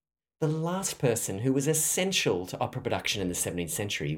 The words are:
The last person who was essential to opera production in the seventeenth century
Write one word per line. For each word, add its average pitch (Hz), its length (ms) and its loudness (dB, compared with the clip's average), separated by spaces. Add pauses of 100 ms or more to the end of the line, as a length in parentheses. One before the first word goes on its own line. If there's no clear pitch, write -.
(420)
The 156 80 4
last 170 500 -2
person 110 400 0
who 131 160 2
was 139 140 2
essential 156 800 2
to - 140 -6
opera 117 220 -4
production 104 400 -2
in 90 80 0
the 87 40 -2
seventeenth 87 360 -2
century 80 480 -2